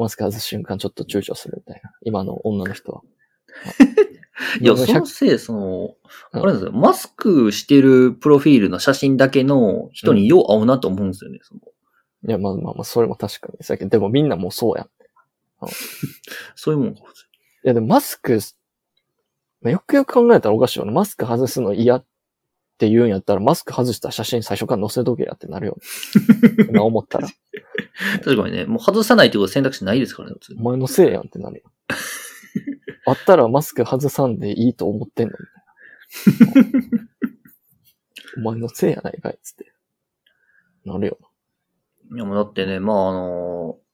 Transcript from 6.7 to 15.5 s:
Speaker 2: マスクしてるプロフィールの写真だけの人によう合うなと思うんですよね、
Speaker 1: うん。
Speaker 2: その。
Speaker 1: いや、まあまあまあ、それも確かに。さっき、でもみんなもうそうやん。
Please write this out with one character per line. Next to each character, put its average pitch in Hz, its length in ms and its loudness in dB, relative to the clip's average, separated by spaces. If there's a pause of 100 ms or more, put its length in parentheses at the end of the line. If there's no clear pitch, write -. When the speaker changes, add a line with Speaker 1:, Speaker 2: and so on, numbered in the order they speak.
Speaker 2:
マ 202 220 4
ス - 200 -14
ク 127 380 4
し - 120 -8
て 139 160 6
る 127 320 6
プ - 160 -2
ロ 143 100 8
フ 139 100 0
ィ 139 80 8
ー 113 40 6
ル 92 100 2
の 90 80 -4
写 135 160 2
真 135 220 0
だ 135 140 4
け 131 140 2
の 127 480 2
人 110 220 0
に 101 140 4
よ 151 140 6
う - 60 0
合 107 140 4
う 110 40 2
な 127 120 4
と - 100 -4
思 95 140 -4
う 98 40 -2
ん 92 60 -4
で 92 60 -14
す - 60 -18
よ 73 60 -16
ね、 65 100 -18
Speaker 1:
う - 40 -20
ん。 - 0 -
Speaker 2:
そ - 100 -20
の。 - 60 -20 (680)
Speaker 1:
い - 20 0
や、 107 80 -2
ま 98 120 -4
あ 95 60 -6
ま - 140 -8
あ - 40 -10
ま - 60 -12
あ、 110 40 -10
そ - 160 -2
れ 113 80 2
も 113 80 -8
確 - 240 -10
か - 80 -18 (100)
に。 - 60 -20
さ - 100 -6
っ - 40 -4
き、 95 100 -8
で 110 100 4
も 98 100 0
み 135 140 0
ん 151 60 0
な 104 80 -4
も 90 120 -6
う - 40 -12
そ 113 200 -2
う - 40 -6
や - 80 -10
ん。 - 60 -20 (720)